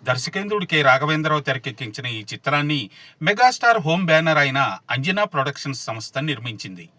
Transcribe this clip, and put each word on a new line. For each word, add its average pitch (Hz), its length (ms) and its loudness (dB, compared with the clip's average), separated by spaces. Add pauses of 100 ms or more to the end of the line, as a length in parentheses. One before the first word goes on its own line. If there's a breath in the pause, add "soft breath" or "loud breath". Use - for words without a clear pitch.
దర్శకేంద్రుడు 196 600 -2
కె 160 60 2 (100)
రాఘవేంద్రరావు 151 600 2
తెరకెక్కించిన 123 600 -6 (120)
ఈ - 20 -12 (100)
చిత్రాన్ని 147 480 -2 (480 loud breath)
మెగాస్టార్ 233 580 4
హోమ్ 170 240 2
బ్యానర్ 160 340 4
అయిన 135 160 0 (360)
అంజనా 185 380 0
ప్రొడక్షన్స్ 139 560 -4
సంస్థ 113 280 -8 (120)
నిర్మించింది. 107 560 -10 (120)